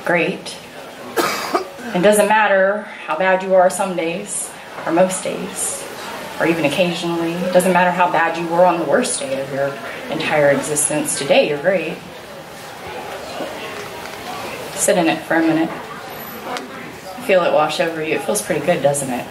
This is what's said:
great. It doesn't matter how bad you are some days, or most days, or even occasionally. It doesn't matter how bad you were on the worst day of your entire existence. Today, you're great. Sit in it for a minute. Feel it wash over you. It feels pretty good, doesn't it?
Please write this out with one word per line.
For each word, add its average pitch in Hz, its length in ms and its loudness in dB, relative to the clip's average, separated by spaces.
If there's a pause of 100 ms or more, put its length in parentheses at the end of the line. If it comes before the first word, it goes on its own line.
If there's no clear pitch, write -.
great. 170 540 -2 (1400)
It 180 60 2
doesn't 208 260 6
matter 208 600 4 (180)
how 156 100 -2
bad 185 280 2
you 190 100 2
are 185 160 8
some 185 260 -2
days, 170 540 -4 (340)
or - 80 -2
most 190 320 4
days, - 600 -6 (560)
or 151 80 4
even 165 180 2
occasionally. 170 680 0
It 180 200 -2
doesn't 185 180 6
matter 180 200 6
how 180 180 4
bad 165 260 2
you 170 120 -2
were 170 180 6
on 170 140 4
the 156 60 0
worst 214 340 2
day 135 200 -4
of 139 140 -6
your 139 180 0 (380)
entire 151 400 2
existence. 143 720 0
Today, 185 280 2
you're 147 120 -2
great. 160 360 0 (2750)
Sit - 240 2
in 170 100 4
it - 140 0
for - 140 0
a 165 60 4
minute. 160 280 2 (1600)
Feel 185 160 6
it 139 100 2
wash 156 260 2
over 160 240 -2
you. 156 120 0
It - 80 -4
feels 208 180 0
pretty 160 240 -2
good, 175 160 2
doesn't 139 300 2
it? 123 200 -4